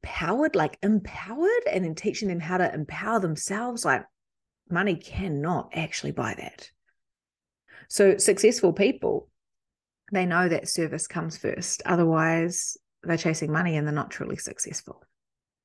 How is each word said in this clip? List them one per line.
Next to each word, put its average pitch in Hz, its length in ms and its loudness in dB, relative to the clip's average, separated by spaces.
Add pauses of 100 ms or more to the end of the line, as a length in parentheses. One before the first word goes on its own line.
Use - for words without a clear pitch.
powered, 233 540 0
like, 156 260 0
empowered, 226 880 0
and 185 140 0
then 160 100 -4
teaching 214 340 -2
them 175 120 -2
how 170 180 -2
to 180 160 2
empower 202 460 -2
themselves, 208 640 -4
like, 139 200 0 (640)
money 175 260 0
cannot 165 800 -4
actually 156 380 -6
buy - 260 -4
that. - 320 -16 (1160)
So 196 300 6
successful 214 540 4
people, - 560 0 (840)
they 185 140 2
know 175 220 4
that 165 200 -2
service 160 380 -2
comes 160 300 -6
first. - 480 -4
Otherwise, 165 920 2 (260)
they're 170 140 0
chasing 156 360 0
money 165 240 0
and 151 100 0
they're 151 80 -2
not 151 160 -4
truly - 260 -8
successful. - 640 -12 (640)